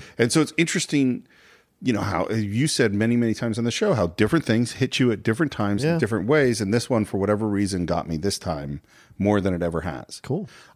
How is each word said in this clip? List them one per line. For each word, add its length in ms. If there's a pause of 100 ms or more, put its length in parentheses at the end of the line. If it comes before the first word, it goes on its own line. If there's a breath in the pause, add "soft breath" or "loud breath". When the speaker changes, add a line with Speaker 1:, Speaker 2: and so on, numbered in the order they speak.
(180 loud breath)
Speaker 1:
And 140
so 100
it's 160
interesting, 680 (520 soft breath)
you 140
know, 80
how 280
you 380
said 280
many, 200
many 200
times 240
on 60
the 60
show 220
how 140
different 380
things 280
hit 260
you 120
at 100
different 300
times 320
in 80
Speaker 2:
Yeah. 80
Speaker 1:
different 280
ways, 320
and 140
this 160
one, 160
for 140
whatever 280
reason, 380
got 220
me 100
this 220
time 420 (360 soft breath)
more 220
than 140
it 100
ever 180
has. 420
Speaker 2:
Cool. 260 (260 loud breath)